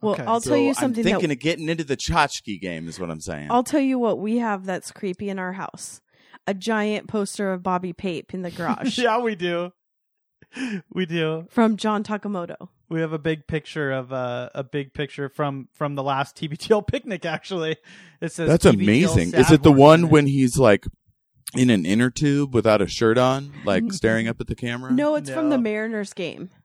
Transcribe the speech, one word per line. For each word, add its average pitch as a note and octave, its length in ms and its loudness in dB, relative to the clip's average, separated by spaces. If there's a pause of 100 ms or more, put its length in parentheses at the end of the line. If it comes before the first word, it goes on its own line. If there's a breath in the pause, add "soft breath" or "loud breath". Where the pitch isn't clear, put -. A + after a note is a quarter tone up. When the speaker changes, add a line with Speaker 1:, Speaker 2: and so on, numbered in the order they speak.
Speaker 1:
Well, G#3+ 140 0
Speaker 2:
okay. - 100 -8
Speaker 1:
I'll A3+ 160 0
tell C4 160 0
you C#4 160 2
Speaker 3:
So - 100 -2
Speaker 1:
something B3 180 -2
Speaker 3:
I'm A3+ 40 0
Speaker 1:
that G#3+ 60 4
Speaker 3:
thinking F3 220 0
of B2+ 80 -4
getting D#3 280 -2
into E3 140 -2
the C#3 140 -4
tchotchke C#3+ 640 -2
game E2 260 -6
is E2 140 -12
what E2+ 100 -6
I'm D#2+ 100 -8
saying. D2+ 300 -10
Speaker 1:
I'll A#3+ 140 2
tell C#4+ 160 -2
you C4 180 0
what A3 220 -2
we G#3+ 180 -2
have G#3 280 -4
that's F#3+ 260 -8
creepy G3 380 -8
in F#3+ 100 -6
our F#3 140 -6
house. - 460 -14 (460 soft breath)
A G3+ 80 -2
giant G#3+ 540 -4
poster G3+ 440 -4
of F3+ 120 -8
Bobby F3+ 280 -2
Pape - 420 -8
in F#3 80 -8
the F3 100 -8
garage. F3 460 -4
Speaker 2:
<laughs> B3 60 -2
Yeah, A3+ 140 2
we A#3 160 -2
do. F3 380 -4 (1160 loud breath)
We F#3 160 -4
do. D#3+ 460 -4
Speaker 1:
From A3+ 260 2
John G#3 280 -4
Takamoto. G3 640 -8 (200)
Speaker 2:
We D#3+ 120 -4
have D#3+ 120 -4
a D#3+ 60 -6
big D#3 300 -4
picture D3+ 420 -6
of, C3 220 -6
uh, B2 420 -6
a C#3+ 80 -8
big C#3 320 -8
picture C#3+ 340 -8
from, C#3 440 -6
from C#3+ 240 -6
the C#3 80 -4
last C#3 320 -2
T D#3+ 100 -8
B D3+ 100 -8
T - 160 -6
L G#3 100 0
picnic, G#3+ 420 -8
actually. D#3+ 540 -6 (420 loud breath)
It E3 100 -6
says E3 180 -4
Speaker 3:
That's E3 140 4
Speaker 2:
T C#3 140 8
B F#2+ 100 0
T A2+ 180 6
L - 100 0
Speaker 3:
amazing. F2 260 2
Is C3 80 8
Speaker 2:
sad D#3+ 60 10
Speaker 3:
it C#3+ 100 6
the D#3 60 10
Speaker 2:
horse C#3 100 8
Speaker 3:
one D#3 200 10
Speaker 2:
in E3+ 60 2
it. D3+ 60 4
Speaker 3:
when D3 160 6
he's, C3+ 280 2
like, G#2+ 300 6 (680)
in B2+ 140 4
an F#2+ 160 4
inner A2+ 240 2
tube C#3+ 440 0
without G#2+ 280 4
a F#2 40 0
shirt A2+ 320 2
on, C3+ 340 0 (120)
like, G2 200 0
Speaker 1:
N- A#2 60 -4
Speaker 3:
staring A2+ 380 0
up A2+ 120 -8
at A#2+ 60 -8
the A#2+ 80 -8
camera? B2 380 -6
Speaker 1:
No, D4 240 0
it's C#4+ 140 -6
from D4+ 180 -2
Speaker 2:
No. D4 80 2
Speaker 1:
the B3 60 0
Mariners G#3+ 500 -4
game. F3 380 -10 (140)